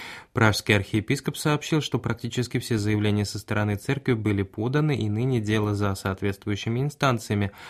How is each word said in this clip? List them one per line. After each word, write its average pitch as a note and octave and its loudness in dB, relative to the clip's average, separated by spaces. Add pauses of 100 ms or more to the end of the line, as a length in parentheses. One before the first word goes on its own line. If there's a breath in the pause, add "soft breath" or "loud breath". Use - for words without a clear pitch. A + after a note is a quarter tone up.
(340 loud breath)
Пражский G#2+ 4
архиепископ A2 0
сообщил, D3+ 0
что C3+ -2
практически A#2 -4
все A2+ 0
заявления G#2 2
со G2+ -6
стороны G#2 0
церкви C3 -2
были G#2+ 2
поданы, C3 0
и A2 -2
ныне A#2+ 0
дело G#2 2
за G2+ 0
соответствующими G2+ -2
инстанциями, A2+ 0 (180 loud breath)